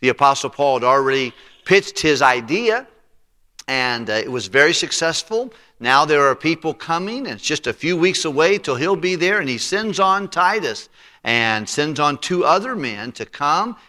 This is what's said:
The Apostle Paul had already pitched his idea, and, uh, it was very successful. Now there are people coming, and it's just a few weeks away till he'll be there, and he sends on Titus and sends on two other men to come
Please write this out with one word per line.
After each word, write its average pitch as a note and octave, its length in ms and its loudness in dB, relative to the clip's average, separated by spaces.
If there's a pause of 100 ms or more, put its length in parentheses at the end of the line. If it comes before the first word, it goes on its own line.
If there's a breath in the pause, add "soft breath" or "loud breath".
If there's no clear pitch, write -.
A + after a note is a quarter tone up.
The B2+ 80 2
Apostle C#3 400 2
Paul C#3 300 0
had A2+ 40 -2
already C3+ 480 2 (320 loud breath)
pitched - 380 2
his D3 200 2
idea, D#3+ 680 2 (840)
and, B2 400 -2
uh, A2 40 0
it A2 180 -2
was A#2 160 -6
very C#3+ 260 4
successful. F#3 800 -4 (260 soft breath)
Now C3 260 4
there D3 200 4
are C3 100 4
people D#3+ 380 -4
coming, G3+ 540 -6
and A#2+ 80 -10
it's G2 80 -14
just D3+ 240 -4
a A2+ 60 -2
few E3+ 220 -2
weeks F3 300 0
away D#3+ 320 2
till D3 180 -4
he'll E3+ 200 0
be F3+ 180 -2
there, F3+ 260 0
and D3+ 80 -4
he A#2+ 120 -4
sends G3+ 400 -4
on F#3+ 300 0
Titus F3+ 600 -2 (340 soft breath)
and A2+ 460 0
sends D3 300 -2
on D3 180 0
two F3+ 280 -2
other G3+ 300 2
men A#2+ 360 -8
to - 140 -12
come F3 500 -2 (140)